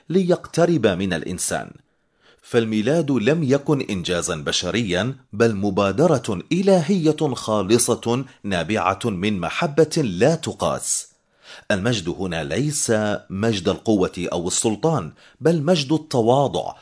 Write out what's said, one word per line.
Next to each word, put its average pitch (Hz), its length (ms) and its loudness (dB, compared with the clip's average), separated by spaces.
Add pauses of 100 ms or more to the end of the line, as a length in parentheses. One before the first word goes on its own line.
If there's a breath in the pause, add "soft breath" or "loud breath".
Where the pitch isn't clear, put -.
ليقترب 170 800 0
من 95 260 0
الإنسان. 82 580 -6 (720 soft breath)
فالميلاد 120 680 0
لم 135 320 2
يكن 135 380 2
إنجازا 87 560 -2
بشريا، 90 800 -2 (180)
بل 113 240 2
مبادرة 101 840 0 (100)
إلهية 160 800 2
خالصة 113 920 0 (200 loud breath)
نابعة 95 600 0
من 101 360 -2
محبة 151 560 0
لا 123 380 2
تقاس. - 760 -4 (600 loud breath)
المجد 101 380 0
هنا 82 360 -4
ليس 120 480 -2 (380)
مجد 98 380 -2
القوة 90 640 0
أو 87 160 -4
السلطان، 110 640 -2 (280 soft breath)
بل 156 220 2
مجد 147 300 0
التواضع، 127 880 0